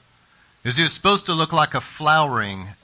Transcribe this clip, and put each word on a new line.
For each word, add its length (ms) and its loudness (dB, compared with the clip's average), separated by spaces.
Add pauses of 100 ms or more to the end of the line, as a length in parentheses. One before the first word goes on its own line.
(640)
It 160 0
was 140 2
supposed 340 0
to 80 -2
look 180 0
like 220 2
a 60 -4
flowering 880 0 (160)